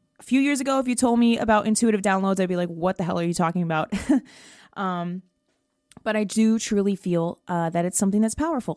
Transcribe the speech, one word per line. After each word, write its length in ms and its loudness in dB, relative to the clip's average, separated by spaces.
a 20 -20
few 180 0
years 200 0
ago, 180 -2
if 80 -2
you 80 0
told 240 2
me 200 4
about 280 2
intuitive 360 2
downloads, 360 0
I'd 100 0
be 80 -2
like, 120 -2
"What 300 -4
the 60 -2
hell 140 -2
are 60 -2
you 100 -2
talking 280 0
about?" 360 -2
<laughs> 240 0
Um, 460 -6
but 140 -2
I 80 0
do 340 2
truly 380 0
feel, 520 -2
uh, 220 -2
that 160 0
it's 100 -4
something 240 2
that's 140 0
powerful. 420 -4